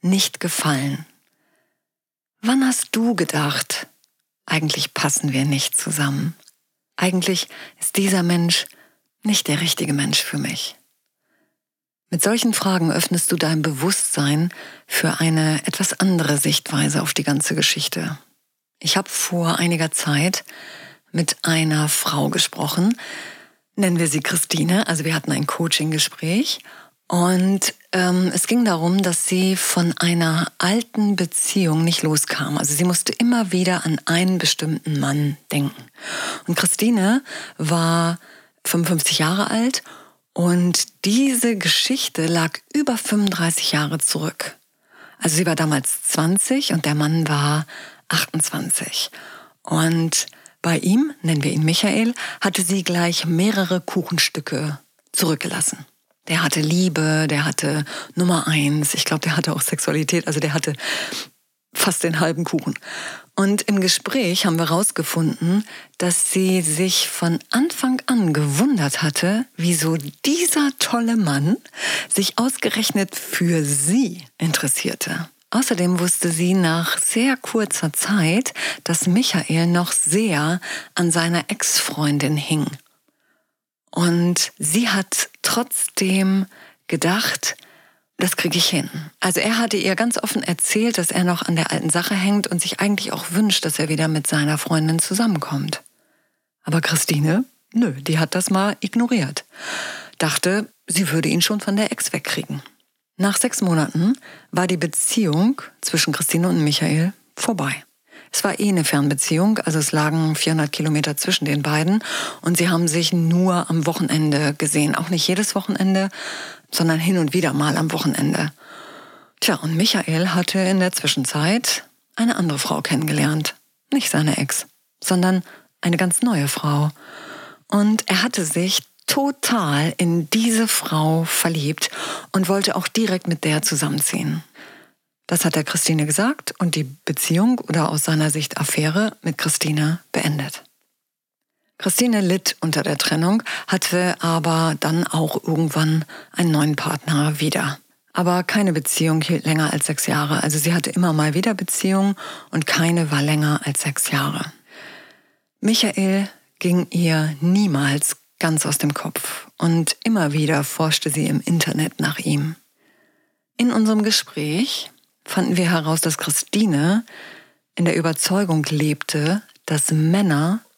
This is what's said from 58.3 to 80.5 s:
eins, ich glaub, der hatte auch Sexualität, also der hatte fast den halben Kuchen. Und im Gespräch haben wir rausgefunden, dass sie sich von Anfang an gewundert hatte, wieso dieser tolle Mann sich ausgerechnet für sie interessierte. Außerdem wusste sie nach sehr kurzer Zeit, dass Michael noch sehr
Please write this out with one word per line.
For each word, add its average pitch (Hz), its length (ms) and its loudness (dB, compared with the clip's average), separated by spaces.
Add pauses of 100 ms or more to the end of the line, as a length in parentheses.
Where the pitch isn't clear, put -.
eins, 151 460 2
ich - 120 -2
glaub, 156 160 -2
der 156 140 -2
hatte 165 180 0
auch 147 80 -2
Sexualität, 156 640 0
also 151 120 -2
der 151 140 0
hatte 156 200 -2 (1000)
fast - 300 0
den 165 160 0
halben 165 240 0
Kuchen. - 320 -2 (580)
Und 202 300 2
im 202 180 2
Gespräch 185 640 0
haben 165 140 2
wir 165 60 0
rausgefunden, 165 1000 0 (320)
dass 180 340 0
sie 185 300 2
sich 165 480 0
von 170 300 0 (100)
Anfang 254 560 0
an 202 280 2
gewundert 151 680 2
hatte, 185 440 0 (100)
wieso 165 420 0 (280)
dieser 311 520 2
tolle 233 400 0
Mann 156 400 2 (500)
sich - 300 -2
ausgerechnet 220 800 -2
für 170 500 0
sie 160 580 0 (140)
interessierte. - 880 -4 (220)
Außerdem 180 500 2
wusste 175 300 0
sie 175 240 2
nach 170 440 2
sehr 254 380 2
kurzer 208 580 -2
Zeit, 196 600 2 (300)
dass 170 240 -2
Michael 170 600 2
noch 175 240 2
sehr 175 720 2 (320)